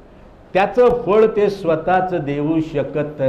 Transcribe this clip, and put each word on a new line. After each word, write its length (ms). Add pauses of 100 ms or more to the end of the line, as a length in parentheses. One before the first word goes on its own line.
(540)
त्याचं 520
फळ 200 (100)
ते 140
स्वतःच 640
देऊ 460 (140)
शकत 560